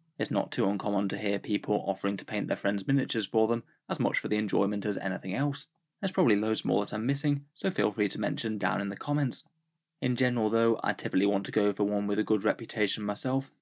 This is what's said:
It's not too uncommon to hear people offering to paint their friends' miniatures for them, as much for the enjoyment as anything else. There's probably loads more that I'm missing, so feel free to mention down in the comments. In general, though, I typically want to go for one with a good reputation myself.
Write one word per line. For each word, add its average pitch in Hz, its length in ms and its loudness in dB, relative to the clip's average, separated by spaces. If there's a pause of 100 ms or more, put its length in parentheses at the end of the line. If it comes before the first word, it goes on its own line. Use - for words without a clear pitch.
(180)
It's - 140 -2
not 101 200 0
too 117 160 2
uncommon 101 420 0
to 101 80 -4
hear 104 200 0
people 104 480 0
offering 98 320 -2
to - 80 -10
paint 104 220 -4
their 95 100 -2
friends' 101 300 -2
miniatures 120 400 0
for 110 200 4
them, 117 160 0 (260)
as 107 100 -4
much - 200 0
for 107 100 -6
the 104 80 2
enjoyment 101 480 0
as 101 120 0
anything 92 380 -4
else. 139 320 -2 (320)
There's 190 120 -2
probably 131 240 4
loads 110 300 0
more 107 180 2
that 101 100 -6
I'm 110 120 -4
missing, 143 480 0
so - 160 -2
feel 107 220 0
free 104 180 0
to - 100 -8
mention 107 380 -2
down 98 240 0
in 101 80 -2
the 101 80 -6
comments. 147 460 -2 (580)
In 123 140 0
general, 123 340 2
though, 113 340 4
I 101 100 0
typically 95 340 0
want 101 180 2
to - 60 -10
go 104 220 2
for 104 100 0
one 101 240 0
with 101 100 0
a 107 60 2
good 101 200 0
reputation 107 600 -2
myself. 131 480 -2 (100)